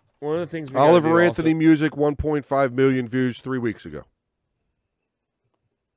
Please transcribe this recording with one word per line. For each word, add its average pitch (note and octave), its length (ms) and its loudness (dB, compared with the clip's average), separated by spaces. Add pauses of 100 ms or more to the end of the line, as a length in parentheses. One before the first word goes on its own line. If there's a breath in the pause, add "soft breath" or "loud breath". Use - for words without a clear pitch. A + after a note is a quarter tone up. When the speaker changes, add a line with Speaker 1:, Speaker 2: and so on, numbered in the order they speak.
(200)
Speaker 1:
one D3+ 140 -6
of E3+ 60 -4
the E3+ 60 -8
things D#3 240 -12
we C3+ 40 -10
gotta C#3 160 4
Speaker 2:
Oliver E3 200 4
Speaker 1:
do E3+ 100 4
Speaker 2:
Anthony E3 300 0
Speaker 1:
also D#3+ 80 0
Speaker 2:
Music, D#3 380 2
one D3 200 -2
point D3 280 -4
five C3+ 280 0
million C3 360 0
views B2+ 320 -2
three C3 180 -8
weeks A#2 280 -6
ago. D2 180 -16 (1900)